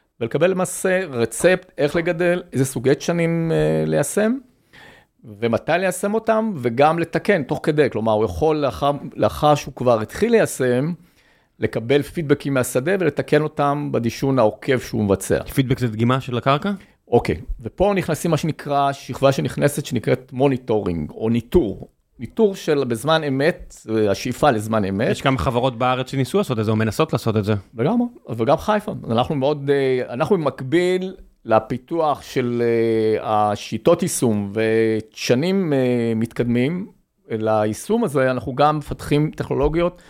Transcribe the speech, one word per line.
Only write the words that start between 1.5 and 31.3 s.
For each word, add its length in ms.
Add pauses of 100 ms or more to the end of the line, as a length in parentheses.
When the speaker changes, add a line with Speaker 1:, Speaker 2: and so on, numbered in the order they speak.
Speaker 1:
איך 180
לגדל, 460 (100)
איזה 120
סוגי 300
דשנים, 580
אה, 340
ליישם, 520 (880)
ומתי 480
ליישם 420
אותם, 420
וגם 420
לתקן 440
תוך 200
כדי. 280
כלומר, 220
הוא 120
יכול 320
לאחר, 360 (240)
לאחר 380
שהוא 200
כבר 260
התחיל 320
ליישם, 600 (640)
לקבל 440
פידבקים 520
מהשדה 460
ולתקן 420
אותם 500
בדישון 460
העוקב 400
שהוא 260
מבצע. 380
Speaker 2:
פידבק 360
זה 100
דגימה 320
של 180
הקרקע? 320 (400)
Speaker 1:
אוקיי, 300 (200)
ופה 360
נכנסים 340
מה 60
שנקרא, 560
שכבה 400
שנכנסת, 540
שנקראת 460
מוניטורינג, 800
או 180
ניטור. 600 (300)
ניטור 360
של 300
בזמן 400
אמת, 520 (140)
אה, 200
השאיפה 400
לזמן 340
אמת. 260
Speaker 2:
יש 120
כמה 160
חברות 400
בארץ 320
שניסו 280
לעשות 200
את 60
זה, 60
או 60
מנסות 360
לעשות 240
את 80
זה. 100 (240)
Speaker 1:
לגמרי, 280 (300)
וגם 200
חיפה. 360 (180)
אנחנו 240
מאוד, 360
אה, 420
אנחנו 240
במקביל 800 (300)